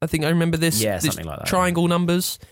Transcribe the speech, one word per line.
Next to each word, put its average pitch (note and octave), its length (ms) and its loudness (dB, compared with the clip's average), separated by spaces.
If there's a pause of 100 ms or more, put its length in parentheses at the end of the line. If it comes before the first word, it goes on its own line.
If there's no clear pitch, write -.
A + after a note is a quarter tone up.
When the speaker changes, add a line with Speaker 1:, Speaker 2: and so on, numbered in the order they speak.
Speaker 1:
I E3 60 -4
think D#3 160 0
I D3 60 0
remember E3 260 2
this, D#3+ 260 0
Speaker 2:
Yeah, G#2 140 0
Speaker 1:
this E2 100 -4
Speaker 2:
something E2 200 -2
like D2 140 -10
that, - 80 -8
Speaker 1:
triangle F3+ 360 2
Speaker 2:
yeah. E3+ 60 2
Speaker 1:
numbers. F3 500 0 (120)